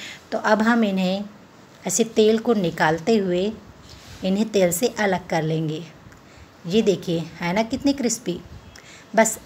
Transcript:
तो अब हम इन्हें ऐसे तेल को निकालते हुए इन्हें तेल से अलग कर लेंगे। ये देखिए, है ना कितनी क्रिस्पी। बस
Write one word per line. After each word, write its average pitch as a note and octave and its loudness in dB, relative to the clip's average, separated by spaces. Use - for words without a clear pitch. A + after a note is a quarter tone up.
तो A3 -4
अब G#3+ 4
हम A#3 4
इन्हें F#3+ 0
ऐसे A3 0
तेल A3 4
को A#3 0
निकालते E3 2
हुए F#3+ 0
इन्हें G3 0
तेल F3+ 2
से A#3 -2
अलग F#3 -2
कर E3 0
लेंगे। D#3+ -2
ये G#3 2
देखिए, E3+ 0
है F3 -2
ना G#3+ 0
कितनी C#4 -2
क्रिस्पी। G#3+ -4
बस A3 4